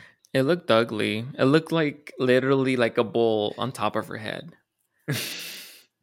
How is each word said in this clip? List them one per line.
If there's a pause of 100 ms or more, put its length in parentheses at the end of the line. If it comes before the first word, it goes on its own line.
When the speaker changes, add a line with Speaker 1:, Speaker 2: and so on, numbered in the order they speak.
(340)
Speaker 1:
It
looked
ugly. (140)
It
looked
like,
literally
like
a
bowl
on
top
of
her
head. (560)
Speaker 2:
<laughs> (880)